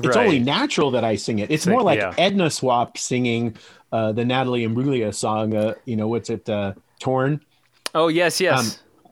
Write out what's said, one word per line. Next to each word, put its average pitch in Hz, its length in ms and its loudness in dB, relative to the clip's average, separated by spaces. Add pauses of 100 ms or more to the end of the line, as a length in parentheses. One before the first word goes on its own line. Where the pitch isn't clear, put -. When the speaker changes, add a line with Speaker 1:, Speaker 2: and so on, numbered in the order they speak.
Speaker 1:
it's 123 140 2
only 170 220 4
Speaker 2:
right. - 20 2
Speaker 1:
natural 151 520 0
that 117 120 0
I 110 120 0
sing 113 220 -2
it. 104 120 -4
It's 151 160 0
Speaker 2:
Sing-, - 0 -
Speaker 1:
more 233 160 4
like 139 220 2
Speaker 2:
yeah. 92 140 -4
Speaker 1:
Edna 185 320 2
Swap 120 480 0
singing, 117 580 -2 (340)
uh, 110 220 0
the 120 120 -2
Natalie 123 420 0
Imbruglia 117 480 0
song, 107 400 -2
uh, 107 200 0 (100)
you 117 120 -4
know, 107 120 -2
what's 113 220 -4
it, 113 180 -8
uh, 101 260 -4 (260)
Torn? 131 400 0 (540)
Speaker 2:
Oh, 165 140 2
yes, 165 320 0
yes. 131 360 0
Speaker 1:
Um, - 20 -20 (340)